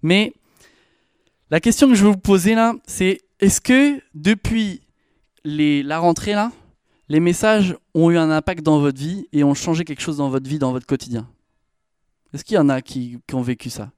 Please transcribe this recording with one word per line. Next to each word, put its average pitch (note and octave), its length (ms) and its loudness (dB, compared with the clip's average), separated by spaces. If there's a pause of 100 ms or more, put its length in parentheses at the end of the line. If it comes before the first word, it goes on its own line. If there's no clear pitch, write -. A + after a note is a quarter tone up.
Mais G3+ 300 2 (1160)
la D#3+ 100 0
question A#3 280 4
que B3+ 60 6
je G3 80 4
veux G#3 80 6
vous G3+ 60 0
poser F#3+ 380 2
là, A3+ 200 2 (120)
c'est F#3 340 -2 (180)
est-ce G3 220 2
que C4+ 400 2 (140)
depuis G3+ 680 -2 (640)
les, D3+ 380 0
la D3 160 -6
rentrée E3+ 340 0
là, G#3 180 -2 (580)
les D3+ 120 2
messages F#3 560 2 (160)
ont E3 180 4
eu E3+ 60 2
un D#3+ 140 2
impact D#3 320 -2
dans D3+ 180 2
votre C#3 180 0
vie E3 340 -8
et D3 120 2
ont C#3+ 80 2
changé E3 320 -4
quelque D3 160 -12
chose D3+ 160 -6
dans C#3 140 -4
votre C3+ 180 -4
vie, D3+ 100 -4
dans C3 140 -2
votre B2+ 140 -8
quotidien ? A#2+ 420 -6 (1040)
Est-ce C#3 100 -12
qu'il - 120 -8
y G3 40 4
en C#3+ 120 4
a C3 100 -2
qui, B2 460 -10
qui - 80 -12
ont B2+ 80 -4
vécu A#2+ 260 -6
ça ? A2+ 300 -14